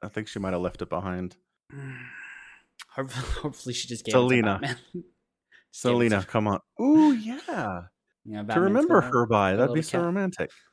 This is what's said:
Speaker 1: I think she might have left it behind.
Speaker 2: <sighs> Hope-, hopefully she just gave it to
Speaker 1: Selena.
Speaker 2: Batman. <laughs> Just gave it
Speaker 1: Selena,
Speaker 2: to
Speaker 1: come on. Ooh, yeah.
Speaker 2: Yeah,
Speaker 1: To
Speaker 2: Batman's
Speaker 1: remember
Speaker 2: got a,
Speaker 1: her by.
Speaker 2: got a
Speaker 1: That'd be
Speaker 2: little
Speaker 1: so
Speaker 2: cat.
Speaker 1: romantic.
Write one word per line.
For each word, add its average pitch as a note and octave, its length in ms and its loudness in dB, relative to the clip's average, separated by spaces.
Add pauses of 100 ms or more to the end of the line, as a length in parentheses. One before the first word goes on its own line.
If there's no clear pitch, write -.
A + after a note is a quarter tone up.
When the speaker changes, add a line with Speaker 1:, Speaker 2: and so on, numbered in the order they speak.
Speaker 1:
I - 60 -10
think A2 180 -10
she - 140 -10
might F#2+ 120 -4
have F2 100 -2
left F2+ 200 -6
it F2 80 -10
behind. F2+ 500 -6
Speaker 2:
<sighs> - 60 -20 (1500)
Hope-, C3+ 140 -6
hopefully B2+ 640 -6
she - 140 -8
just A#2 160 -10
gave A2 100 0
it - 20 6
to B2 60 6
Speaker 1:
Selena. A2+ 400 2
Speaker 2:
Batman. - 140 -6
<laughs> - 180 -20
Just - 0 -
gave F3+ 80 -10
it - 920 -6
Speaker 1:
Selena, A2+ 240 4
Speaker 2:
to F2+ 80 -6
Speaker 1:
come G#2+ 180 0
on. G2+ 140 0 (200)
Ooh, D4+ 320 6
yeah. A3+ 260 -4 (840)
Speaker 2:
Yeah, G#2+ 140 -10
Speaker 1:
To G#2+ 60 -8
Speaker 2:
Batman's A2 200 -2
Speaker 1:
remember B3+ 360 4
Speaker 2:
got - 80 2
a, - 20 -10
Speaker 1:
her A#2+ 160 2
by. G#2 240 4
Speaker 2:
got F#2+ 40 2
a - 40 0
Speaker 1:
That'd B2 160 2
be D#3 60 -2
Speaker 2:
little D#3 100 -6
Speaker 1:
so F#3 80 -2
Speaker 2:
cat. F3 80 0
Speaker 1:
romantic. F#3 440 -4 (220)